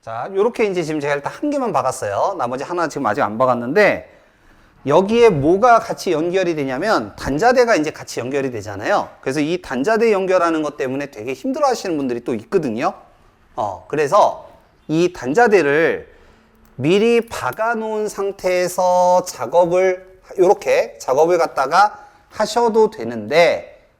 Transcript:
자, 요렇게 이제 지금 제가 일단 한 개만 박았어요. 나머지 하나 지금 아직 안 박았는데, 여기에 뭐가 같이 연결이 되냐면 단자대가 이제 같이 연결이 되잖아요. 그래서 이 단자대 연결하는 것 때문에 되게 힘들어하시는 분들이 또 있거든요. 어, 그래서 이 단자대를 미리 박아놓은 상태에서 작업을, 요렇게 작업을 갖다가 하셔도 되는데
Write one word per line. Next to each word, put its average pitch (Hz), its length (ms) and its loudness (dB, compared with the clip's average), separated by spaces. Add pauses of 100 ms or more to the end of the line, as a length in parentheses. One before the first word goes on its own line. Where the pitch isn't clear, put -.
자, 117 240 -8
요렇게 214 320 0
이제 185 160 -2
지금 156 180 -4
제가 143 140 -2
일단 143 180 -4
한 294 200 -4
개만 262 200 -2
박았어요. 127 680 -2
나머지 131 240 -4
하나 175 240 -4
지금 139 180 -6
아직 107 160 0
안 107 160 -2
박았는데, 127 720 2 (800)
여기에 202 420 4
뭐가 190 480 4
같이 190 360 -4
연결이 175 420 -2
되냐면 135 600 -4
단자대가 226 600 2
이제 156 160 -2
같이 - 280 -12
연결이 135 300 -4
되잖아요. 107 580 -4 (140)
그래서 139 180 -4
이 165 220 -2
단자대 214 500 0
연결하는 180 520 0
것 147 140 -6
때문에 135 340 -6
되게 113 220 -10
힘들어하시는 214 600 -2
분들이 123 280 -4
또 135 100 -4
있거든요. 139 600 -4 (600)
어, 101 320 -6
그래서 147 600 0 (380)
이 170 260 0
단자대를 151 960 2 (680)
미리 220 500 2
박아놓은 220 840 -4
상태에서 180 1160 0
작업을, 180 960 0 (180)
요렇게 185 580 2
작업을 160 400 2
갖다가 160 680 0 (240)
하셔도 220 580 2
되는데 120 1000 0 (120)